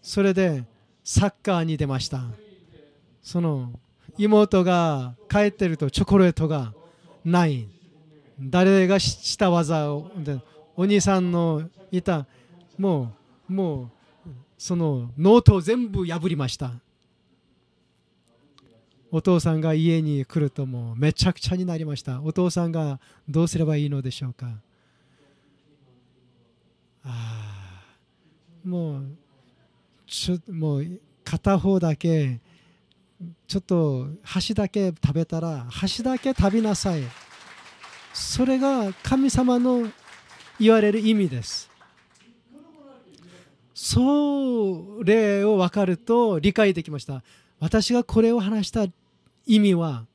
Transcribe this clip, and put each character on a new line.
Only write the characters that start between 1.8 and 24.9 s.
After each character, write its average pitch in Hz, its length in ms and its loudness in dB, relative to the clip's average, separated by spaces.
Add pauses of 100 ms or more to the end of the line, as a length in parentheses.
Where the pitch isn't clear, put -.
ま 135 140 -4
し - 100 -8
た。 131 140 -8 (960)
そ - 180 -6
の 139 320 -4 (460)
妹 208 460 6
が 156 520 0 (140)
帰 208 180 2
っ 202 40 0
て 202 160 -2
る 165 100 -2
と 143 120 -2
チ - 120 -2
ョ 196 40 2
コ 196 140 4
レ 185 80 8
ー 165 60 2
ト 160 140 -2
が 135 260 -4 (520)
な 170 220 4
い。 123 200 -4 (720)
誰 180 480 4
が 190 120 4
し-、 - 220 -4
し - 160 -6
た 190 120 2
技 160 440 0
を、 156 240 -10
で、 143 220 -6 (360)
お 180 100 0
兄 202 160 4
さ 196 180 2
ん 180 120 0
の 165 320 0 (280)
い 180 100 -2
た、 160 260 -4 (500)
も 151 360 -2 (360)
う、 185 40 -4
も 165 300 -4
う、 - 480 -20 (260)
そ - 180 -4
の 139 420 -2
ノ 190 200 8
ー 240 40 8
ト 220 140 10
を 185 60 -2
全 226 280 -2
部 190 160 -4
破 170 220 -6
り 175 80 -2
ま 139 120 -2
し - 100 -8
た。 127 160 -8 (2500)
お 160 100 -2
父 180 180 4
さ 165 160 0
ん 156 60 -2
が 160 120 0
家 160 280 2
に 147 240 -2
来 - 140 -4
る 147 100 0
と 139 160 -8
も 120 280 -8
う - 20 -10
め 147 180 0
ち - 140 0
ゃ 180 60 2
く - 60 -8
ち - 120 -4
ゃ 185 40 -2
に 180 100 -4
な 170 120 -4
り 160 80 -6
ま 147 100 -6
し - 60 -10
た。 131 200 -8
お 156 120 -6
父 180 160 2
さ 170 180 -2
ん 165 40 -4
が 151 280 -4 (300)
ど 160 140 2
う 170 40 2
す 160 100 -4
れ 160 80 0
ば 151 100 0
い 147 100 0
い 143 40 -2
の 143 120 -4
で 131 80 -6
し - 140 -10
ょ 131 60 -6
う 120 40 -12
か。 127 140 -12 (2500)